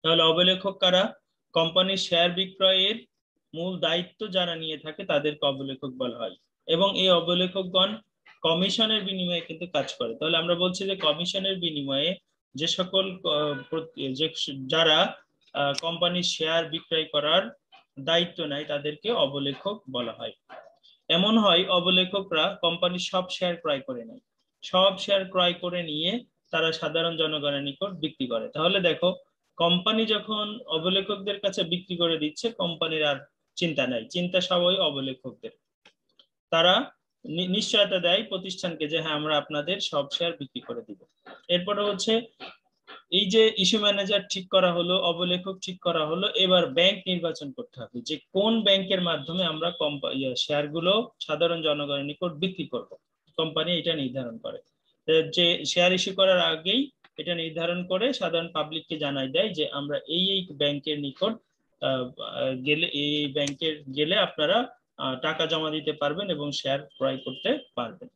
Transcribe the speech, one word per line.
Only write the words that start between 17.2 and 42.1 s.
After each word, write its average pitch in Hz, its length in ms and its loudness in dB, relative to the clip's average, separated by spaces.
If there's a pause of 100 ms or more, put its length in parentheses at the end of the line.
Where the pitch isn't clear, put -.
দায়িত্ব 170 440 0
নেয় 147 200 -6
তাদেরকে 147 460 -4
অবলেখক 143 800 -2
বলা 120 220 -4
হয়। 113 200 -10 (760)
এমন 202 300 4
হয় 190 260 6
অবলেখকরা 185 960 2
কোম্পানির 175 380 0
সব 185 300 -2
শেয়ার 175 280 -2
ক্রয় 147 240 -2
করে 123 240 -8
নেয়, - 160 -18 (420)
সব 190 360 4
শেয়ার 190 320 0
ক্রয় 175 240 2
করে 175 280 -4
নিয়ে 165 420 -4 (260)
তারা 165 220 0
সাধারণ 165 440 -2
জনগণের 147 460 -2
নিকট 143 280 -4
বিক্রি 151 360 -6
করে। 117 220 -2
তাহলে 185 320 0
দেখো 175 360 2 (400)
কোম্পানি 180 500 2
যখন 208 600 -4
অবলেখকদের 196 720 -2
কাছে 190 220 -2
বিক্রি 180 340 -4
করে 165 220 0
দিচ্ছে 156 340 -4
কোম্পানির 160 520 -2
আর 143 120 2 (380)
চিন্তা 143 320 0
নাই, 120 180 -2
চিন্তা 180 360 0
সব 180 220 2
ওই 185 140 4
অবলেখকদের। 135 720 -4 (1000)
তারা 180 400 4 (340)
নি-, 175 260 -4
নিশ্চয়তা 196 480 2
দেয় 175 240 2
প্রতিষ্ঠানকে 180 680 -6
যে, 156 120 -2
"হ্যাঁ 156 140 -4
আমরা 151 240 0
আপনাদের 147 420 -2
সব 143 300 -2
share 170 280 -2
বিক্রি 131 220 -10
করে 117 220 -10
দিব।" 104 140 -16 (520)
এরপরে 190 340 0
হচ্ছে 208 400 0 (880)